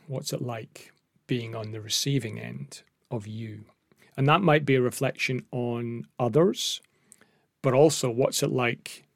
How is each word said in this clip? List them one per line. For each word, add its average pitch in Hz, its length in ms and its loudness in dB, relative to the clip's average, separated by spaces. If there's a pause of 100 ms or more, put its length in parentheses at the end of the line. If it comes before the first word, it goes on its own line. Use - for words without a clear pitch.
What's 135 240 -8
it - 100 -4
like 120 520 -10 (340)
being 117 280 -4
on 110 180 -8
the 110 80 -10
receiving 113 580 -2
end 123 440 -12 (280)
of 107 160 -8
you? 110 380 -12 (520)
And 135 100 2
that 160 140 6
might 156 240 4
be 135 100 4
a 127 60 4
reflection 127 720 -2
on 120 560 -6 (100)
others, 139 640 2 (800)
but 131 120 2
also 143 360 6
what's 120 340 0
it - 80 0
like - 540 -4 (100)